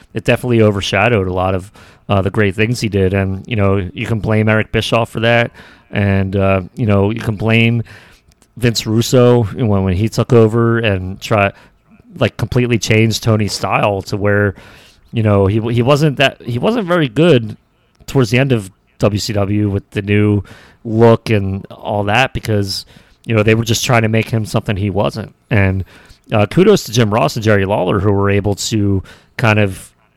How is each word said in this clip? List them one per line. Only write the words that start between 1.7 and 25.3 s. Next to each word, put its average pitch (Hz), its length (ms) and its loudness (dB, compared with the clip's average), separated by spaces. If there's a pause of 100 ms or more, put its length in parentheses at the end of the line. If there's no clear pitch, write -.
uh, 98 140 2
the 95 80 -2
great 101 240 0
things 110 260 -2
he 110 80 -2
did. 95 240 0
And, 98 340 -2
you 117 100 -6
know, 98 360 0
you 113 140 -8
can 113 140 -4
blame 110 280 0
Eric 107 240 0
Bischoff 113 380 -2
for 110 100 -10
that, 117 320 0 (380)
and, 98 440 0
uh, 98 280 0 (120)
you 123 120 -4
know, 101 240 2
you 113 100 -6
can 110 160 -4
blame 113 460 0 (720)
Vince 113 300 -2
Russo 120 580 4
when, 101 400 -2
when 95 100 0
he 107 140 0
took - 240 -4
over 117 460 4
and 95 420 -4
try, 101 320 0 (680)
like, 113 200 -2
completely 120 400 0
changed 110 440 0
Tony's 107 300 0
style 101 500 -2
to - 140 -8
where, 101 380 0 (580)
you 113 100 -2
know, 101 240 2
he, 107 140 0 (140)
he 120 80 2
wasn't 139 340 2
that, - 260 -2
he 120 160 -6
wasn't 202 300 -2
very 170 200 0
good 117 480 2 (500)
towards 123 240 0
the 120 80 2
end 135 140 0
of 98 180 -2 (280)
W 104 220 0
C 110 140 -6
W 104 340 0
with 98 220 -4
the 107 100 -8
new 104 420 2 (420)
look 117 440 2
and 98 380 -2
all 104 380 -6
that 117 280 0
because, 101 540 -4 (400)
you 113 80 -2
know, 107 80 4
they 110 120 4
were 113 100 0
just 113 200 -2
trying 117 180 2
to 110 60 0
make 110 220 -2
him 110 160 -4
something 110 300 -4
he 101 120 -4
wasn't. 101 460 -4 (160)